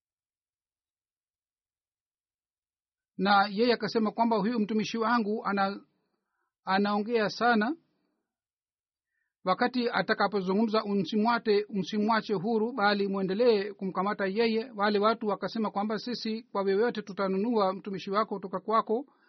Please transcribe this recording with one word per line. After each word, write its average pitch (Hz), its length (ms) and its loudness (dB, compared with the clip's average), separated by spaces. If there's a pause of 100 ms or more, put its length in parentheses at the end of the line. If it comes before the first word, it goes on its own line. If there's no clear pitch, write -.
(3250)
Na 196 340 4
yeye 226 220 2
akasema 214 380 0
kwamba, 233 260 2
"Huyu 226 220 0
mtumishi 214 380 -2
wangu 226 480 0
ana-, 202 360 -2 (840)
anaongea 208 640 0
sana. 233 460 2 (1700)
Wakati 233 460 0
atakapozungumza, 202 960 0
msimwate-, 208 840 0
msimwache 214 640 0
huru, 220 400 0
bali 202 340 2
mwendelee 196 680 2
kumkamata 196 520 -2
yeye." 220 500 0
Wale 202 240 2
watu 220 280 0
wakasema 208 440 -4
kwamba, 214 280 -4
"Sisi 226 440 -6
kwa 196 200 -4
vyovyote 202 380 0
tutanunua 196 720 0
mtumishi 196 380 -8
wako 214 240 0
kutoka 185 240 -8
kwako." 220 460 0 (240)